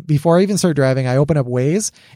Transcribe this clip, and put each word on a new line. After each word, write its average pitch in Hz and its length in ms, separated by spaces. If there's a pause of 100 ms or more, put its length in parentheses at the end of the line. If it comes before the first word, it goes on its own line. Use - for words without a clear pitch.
before 165 340
I 190 40
even 196 140
start 165 200
driving, 131 300
I 127 100
open 151 180
up 139 100
Waze, 131 460 (240)